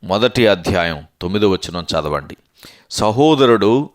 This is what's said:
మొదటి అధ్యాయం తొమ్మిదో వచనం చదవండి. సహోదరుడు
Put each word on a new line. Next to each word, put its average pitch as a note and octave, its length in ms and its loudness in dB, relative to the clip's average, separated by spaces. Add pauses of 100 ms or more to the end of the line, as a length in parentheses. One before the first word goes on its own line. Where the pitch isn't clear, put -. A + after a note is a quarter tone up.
మొదటి A2 440 0
అధ్యాయం E2+ 560 0 (180)
తొమ్మిదో G2+ 280 -4
వచనం F2 340 -6
చదవండి. D2+ 540 -6 (520)
సహోదరుడు A#2+ 1040 2